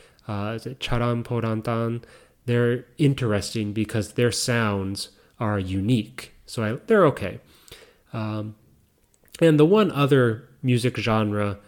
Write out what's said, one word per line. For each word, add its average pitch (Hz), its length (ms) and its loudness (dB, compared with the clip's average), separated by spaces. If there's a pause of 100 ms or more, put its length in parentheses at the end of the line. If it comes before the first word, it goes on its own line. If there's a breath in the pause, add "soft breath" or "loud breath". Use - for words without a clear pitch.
(280 soft breath)
Uh, 104 280 -4
is 110 100 -12
it 131 140 -12
Charan 120 440 -2
Porantan? 117 800 -4 (440 loud breath)
They're 120 400 0 (120)
interesting 113 760 0
because 107 420 -4
their 120 180 2
sounds 104 800 -2 (300 soft breath)
are 104 200 -2
unique. 98 760 -2 (120)
So - 180 -6
I, 110 240 -4
they're 208 200 6
okay. 98 320 -2 (760 loud breath)
Um, 107 420 -8 (840)
and 160 200 6
the 151 60 8
one 202 260 4
other 131 560 2 (140)
music 123 360 0
genre, 104 600 0 (100)